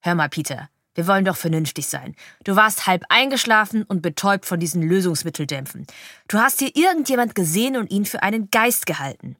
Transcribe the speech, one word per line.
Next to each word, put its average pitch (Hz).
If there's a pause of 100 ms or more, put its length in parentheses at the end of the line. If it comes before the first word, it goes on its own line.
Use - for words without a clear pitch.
„Hör 175
mal, 156
Peter, 143 (260)
wir 170
wollen 196
doch 185
vernünftig 160
sein. 143 (300)
Du 196
warst 214
halb 185
eingeschlafen 226
und 185
betäubt 190
von 175
diesen 170
Lösungsmitteldämpfen. 156 (420)
Du -
hast 240
hier 269
irgendjemand 269
gesehen 214
und 202
ihn 202
für -
einen 208
Geist 233
gehalten.“ 139